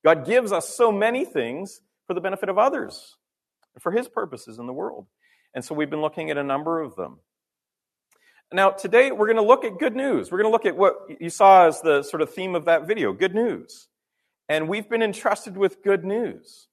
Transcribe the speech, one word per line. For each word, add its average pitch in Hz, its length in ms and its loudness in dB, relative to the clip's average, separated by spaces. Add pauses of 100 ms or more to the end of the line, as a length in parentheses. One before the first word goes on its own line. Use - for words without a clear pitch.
God 156 220 4
gives 233 240 0
us 175 240 -4
so 233 160 2
many 214 340 -2
things 143 580 -8 (260)
for 175 60 -4
the 175 60 -4
benefit 190 280 -6
of 190 100 -2
others, - 580 -4 (640)
for 170 140 -6
his 247 160 -4
purposes 127 500 -10
in 120 80 -14
the 127 60 -10
world. 185 340 -10 (480)
And 127 100 -10
so - 80 -12
we've 151 160 -4
been 151 120 -6
looking 156 300 -6
at 143 60 -4
a 143 60 -4
number 151 380 -4
of 131 160 -10
them. 87 240 -12 (1300)
Now, 196 180 4
today 226 420 2
we're 214 160 0
gonna 226 120 2
look 247 240 4
at 190 140 -8
good 254 160 -2
news. 233 380 -2
We're 180 60 -4
gonna 214 120 2
look 220 160 0
at 156 100 -2
what 190 200 4 (240)
you 170 100 -8
saw 190 380 8
as - 120 0
the 147 220 2
sort 156 200 -6
of - 120 -4
theme 185 220 -6
of 156 80 -4
that 165 240 2
video, 202 240 -2
good 185 240 -4
news. 220 500 -6 (600)
And 156 200 -2
we've 208 200 -6
been 226 140 -2
entrusted 208 540 -4
with 190 280 -2
good 196 200 0
news. 202 680 -8